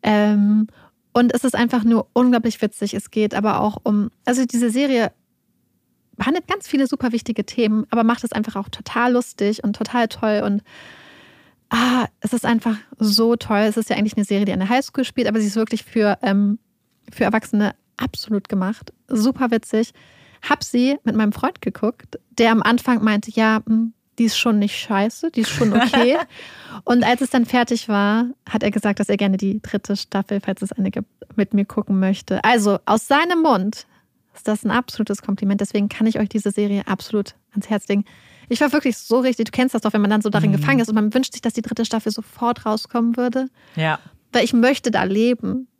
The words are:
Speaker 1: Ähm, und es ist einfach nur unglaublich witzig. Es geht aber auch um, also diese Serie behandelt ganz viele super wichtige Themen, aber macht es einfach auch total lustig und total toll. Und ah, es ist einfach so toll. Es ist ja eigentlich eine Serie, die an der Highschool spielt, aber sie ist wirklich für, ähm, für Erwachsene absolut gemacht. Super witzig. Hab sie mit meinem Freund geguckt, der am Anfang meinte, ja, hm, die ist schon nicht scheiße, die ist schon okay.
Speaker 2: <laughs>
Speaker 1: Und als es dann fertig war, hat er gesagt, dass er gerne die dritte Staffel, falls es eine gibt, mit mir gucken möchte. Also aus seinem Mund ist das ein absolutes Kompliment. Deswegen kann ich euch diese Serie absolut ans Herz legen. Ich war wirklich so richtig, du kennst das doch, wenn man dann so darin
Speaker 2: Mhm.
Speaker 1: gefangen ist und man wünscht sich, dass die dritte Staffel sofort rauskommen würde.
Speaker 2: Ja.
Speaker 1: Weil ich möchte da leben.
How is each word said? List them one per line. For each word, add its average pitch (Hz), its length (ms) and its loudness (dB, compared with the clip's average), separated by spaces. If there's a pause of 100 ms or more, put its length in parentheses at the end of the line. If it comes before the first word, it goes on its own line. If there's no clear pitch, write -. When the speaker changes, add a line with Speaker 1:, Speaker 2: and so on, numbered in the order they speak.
Speaker 1:
Ähm, 208 640 2 (460)
und 240 200 4
es 240 100 -2
ist 262 120 0
einfach 233 280 0
nur 226 300 2
unglaublich 240 480 2
witzig. 208 320 -4
Es - 180 -8
geht 214 240 -2
aber 208 240 0
auch 208 240 -2
um, 208 280 0 (140)
also 254 200 0
diese 240 240 0
Serie 247 420 0 (1040)
behandelt 311 300 -2
ganz 392 200 -6
viele 269 200 0
super 262 240 -4
wichtige 226 340 -4
Themen, 214 460 0
aber 233 120 2
macht 233 200 0
es 247 80 -6
einfach 220 240 -4
auch 196 140 -8
total - 440 -2
lustig 214 500 -2
und 208 120 -2
total 226 320 -2
toll. 214 360 -2
Und 202 200 -2 (1040)
ah, 247 360 2 (160)
es - 120 -4
ist 240 120 -2
einfach 226 300 2 (220)
so 226 380 2
toll. 214 260 -2
Es 214 160 2
ist 220 120 -4
ja - 80 2
eigentlich 214 200 0
eine 208 80 0
Serie, 202 200 2
die 185 80 0
an 180 60 -2
der 190 100 -2
Highschool 262 340 0
spielt, - 240 -2
aber 220 120 0
sie 214 80 0
ist 202 80 -2
wirklich 220 280 -2
für, 208 380 0
ähm, 202 380 2 (520)
für - 140 -2
Erwachsene 214 500 0 (220)
absolut - 520 -6
gemacht. 196 440 -4 (140)
Super 247 440 0
witzig. 226 420 -2 (540)
Hab - 160 0
sie 254 400 2
mit 220 120 0
meinem 214 180 2
Freund - 280 -4
geguckt, - 580 -6 (180)
der 226 140 4
am 220 100 2
Anfang 233 420 2
meinte, 214 280 0
ja, 220 360 2
hm, 226 260 0 (260)
die 233 60 4
ist 214 120 0
schon 220 220 2
nicht 202 160 -2
scheiße, 220 560 -2
die 233 100 -2
ist 208 80 -2
schon 220 240 0
okay. 247 440 4 (340)
Speaker 2:
<laughs> - 340 -18
Speaker 1:
Und 240 180 4
als 240 180 2
es 254 80 -2
dann 247 160 2
fertig 240 440 0
war, 208 360 2 (240)
hat 220 140 -2
er 208 80 2
gesagt, 202 280 0
dass 208 100 -2
er 202 80 2
gerne 196 200 0
die 202 240 -2
dritte - 340 -6
Staffel, 196 460 -4
falls 190 220 -6
es 190 80 -8
eine 190 180 -2
gibt, 202 180 -8 (300)
mit 202 160 0
mir 202 120 2
gucken 202 340 -2
möchte. 190 440 -2
Also 208 420 4
aus 220 220 0
seinem 330 360 2
Mund 214 420 0 (480)
ist - 140 -8
das 214 160 -2
ein 208 80 0
absolutes 214 500 -4
Kompliment. 202 400 -2
Deswegen 202 280 -2
kann - 180 0
ich 220 120 0
euch 208 100 0
diese 208 220 -2
Serie 202 360 -2
absolut - 480 -4 (160)
ans - 180 -6
Herz 208 180 -2
legen. 202 180 0 (440)
Ich 247 120 0
war 294 120 2
wirklich 285 240 0
so 233 220 0
richtig, 247 260 0
du - 60 -12
kennst 254 240 0
das 226 60 -2
doch, 214 120 -2
wenn 208 80 2
man 202 100 2
dann 214 100 2
so 214 80 -2
darin 160 220 2
Speaker 2:
Mhm. 151 60 4
Speaker 1:
gefangen 240 220 2
ist 226 100 0
und 220 60 0
man 214 180 2
wünscht 262 200 0
sich, - 80 -14
dass 233 120 -2
die 233 100 -4
dritte 233 220 -4
Staffel 220 260 -2
sofort - 540 -4
rauskommen 233 520 0
würde. 254 320 -2 (260)
Speaker 2:
Ja. 156 240 0 (320)
Speaker 1:
Weil 139 140 4
ich - 80 -2
möchte 233 380 4
da - 120 2
leben. 226 640 0 (120)